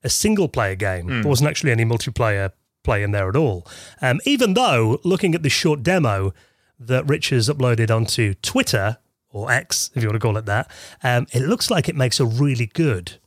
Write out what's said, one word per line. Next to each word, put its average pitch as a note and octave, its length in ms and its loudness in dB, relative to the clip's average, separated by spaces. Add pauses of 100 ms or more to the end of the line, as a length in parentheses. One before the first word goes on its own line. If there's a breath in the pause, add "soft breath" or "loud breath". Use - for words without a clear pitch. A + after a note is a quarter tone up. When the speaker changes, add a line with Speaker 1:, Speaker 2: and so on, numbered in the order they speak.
Speaker 1:
a C3 60 -4
single-player D3+ 640 0
game. F#2 300 -4
Speaker 2:
Hmm. A#2 160 -2
Speaker 1:
There G#2+ 80 0
wasn't C#3+ 200 4
actually D#3 220 -2
any A#2 140 2
multiplayer A2 640 -2 (320)
play G#2+ 180 2
in G2+ 100 -2
there G2 180 0
at G2 80 -2
all. G#2+ 280 0 (360 loud breath)
Um, B2+ 240 2
even B3+ 300 2
though, C3 500 2
looking F3+ 280 2
at E3+ 100 -2
the C#3+ 60 2
short D3+ 320 0
demo A2+ 520 2 (440 soft breath)
that B2+ 300 -2
Rich D3+ 220 0
has A#2 200 2
uploaded B2 400 2
onto A2+ 520 0
Twitter, A2+ 560 -2 (340)
or A2 180 -10
X, - 460 -2
if A#2+ 80 -2
you G#2+ 60 0
wanna A2 100 -2
call G#2+ 180 0
it A2 80 -6
that, G#2+ 240 -2 (340 loud breath)
um, B2 280 0
it B2 160 0
looks A#3+ 240 0
like F#3 160 0
it E3+ 80 -6
makes C3 240 0
a C3+ 60 2
really A#2+ 420 0
good A2 460 -2 (140)